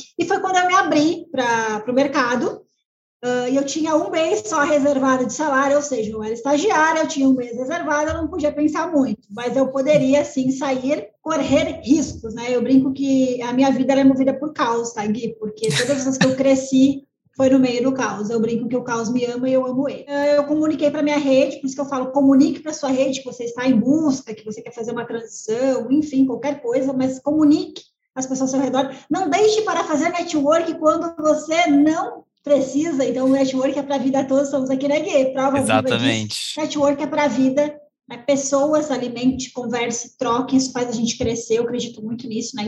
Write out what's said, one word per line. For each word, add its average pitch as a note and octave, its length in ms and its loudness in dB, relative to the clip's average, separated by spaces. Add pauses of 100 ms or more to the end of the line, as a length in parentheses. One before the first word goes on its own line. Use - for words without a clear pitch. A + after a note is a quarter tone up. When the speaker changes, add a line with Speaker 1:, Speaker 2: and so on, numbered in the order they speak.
(180)
Speaker 1:
E E4+ 80 0
foi G4 120 0
quando F#4 180 -2
eu F4+ 100 2
me F4+ 80 2
abri D#4+ 580 2
pra, A3+ 480 -2
pro B3 140 -4
mercado, C4+ 680 0 (640)
ah, B3 240 -2
e C4+ 80 2
eu C#4+ 80 2
tinha D#4 320 -2
um E4 140 0
mês E4+ 340 0
só D#4+ 160 -2
reservado C4+ 680 2
de G#3+ 60 -6
salário, C#4+ 440 0
ou D4 60 2
seja, A3 280 -4
eu A3 120 -8
era A3 120 -6
estagiária, D#4 680 2
eu C#4+ 80 0
tinha C4+ 180 0
um C4 80 6
mês A#3+ 220 -6
reservado, D4+ 540 -4
eu D#4+ 80 -4
não D#4+ 100 -4
podia D4 240 -2
pensar D#4 400 0
muito, B3+ 380 0
mas B3 260 -4
eu C4+ 120 2
poderia, C#4 560 2
sim, C4 280 -2
sair, C4+ 560 -2 (120)
correr D4+ 640 0
riscos, A#3 520 0
né? A#3+ 200 -4
Eu A#3+ 80 0
brinco C4+ 300 4
que C4 500 0
a B3+ 100 -4
minha C4+ 200 4
vida, B3+ 200 0
ela C4+ 100 4
é - 20 6
movida C4 300 4
por D4+ 180 -8
caos, A#3 400 -2
tá, G#3 140 -6
Gui? G#3+ 340 -4
Porque G#3+ 280 -6
todas B3 220 0
as C4 140 0
vezes C4 140 -2
que C4 80 4
eu C4 100 2
cresci, C4+ 680 2 (340)
foi C4 140 4
no C4+ 80 6
meio B3 240 2
do C4 100 2
caos. G#3 380 -4
Eu A#3 80 -2
brinco A3+ 300 -2
que B3+ 80 -2
o B3 80 -4
caos A#3 280 -4
me B3 120 0
ama B3 240 -4
e C4 40 0
eu C4 140 2
amo C4 220 -2
ele. - 180 -10
Ah, C#4+ 220 -2
eu D4 160 4
comuniquei D4+ 440 0
pra D4+ 140 -4
minha D4 160 2
rede, C4+ 380 2
por - 100 -8
isso - 80 -6
que - 60 -8
eu C#4+ 40 -2
falo, C4 280 -6
comunique C#4 480 4
pra D#4 120 -8
sua C#4+ 180 -4
rede C4 280 0
que - 80 -14
você A#3+ 160 -12
está B3 240 -6
em B3+ 100 4
busca, C4+ 560 0
que - 120 -16
você G#3+ 180 -12
quer - 100 -16
fazer A#3 200 -8
uma A#3 120 -6
transição, A#3 840 -4
enfim, C4+ 360 2
qualquer C4+ 360 -4
coisa, C4 300 0
mas C4 260 -2
comunique D4+ 640 2 (320)
as C4 100 -6
pessoas C4 300 -2
ao C4+ 60 0
seu C#4 40 0
redor. B3+ 300 -2 (160)
Não F4+ 180 -2
deixe G#4+ 340 4
para F4+ 200 -2
fazer D#4+ 280 0
network E4 680 0
quando E4 380 2
você D#4 500 2
não D4+ 560 2 (220)
precisa. C#4+ 600 2
Então, B3+ 220 0
o C4 40 4
network C4 460 2
é C#4+ 60 -2
pra C#4 160 -2
vida C4 240 0
toda, C4+ 220 2
estamos C4+ 260 -2
aqui, C4+ 160 -2
né, D4 140 0
Gui? C#4+ 320 2
Prova C4+ 280 0
viva D3+ 220 2
disso. C4 60 -4
Speaker 2:
Exatamente. A2 480 -2 (200)
Speaker 1:
Network D4 460 -2
é D4+ 60 -6
pra D4 180 -2
vida, C4 540 -2 (280)
né? A#3+ 100 -14
Pessoas, C#4+ 760 0
alimente, A#3+ 600 -2
converse, A#3+ 640 -6
troque, C4 400 0
isso C4 140 0
faz B3 180 -4
a - 40 -6
gente A3+ 260 -2
crescer. A3+ 400 -2
Eu A#3+ 60 0
acredito A#3 360 -6
muito A3+ 280 -10
nisso, A3 260 -8
né, G#3 140 -8